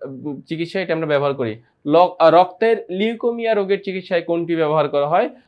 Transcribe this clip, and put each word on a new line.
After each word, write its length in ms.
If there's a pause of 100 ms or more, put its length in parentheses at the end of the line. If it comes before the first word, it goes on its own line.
উম, 340
চিকিৎসায় 440
এটা 100
আমরা 120
ব্যবহার 280
করি। 260 (260)
লক-, 320
আহ, 160
রক্তের 420 (140)
লিউকোমিয়া 640
রোগের 280
চিকিৎসায় 400
কোনটি 340
ব্যবহার 320
করা 200
হয়? 200 (180)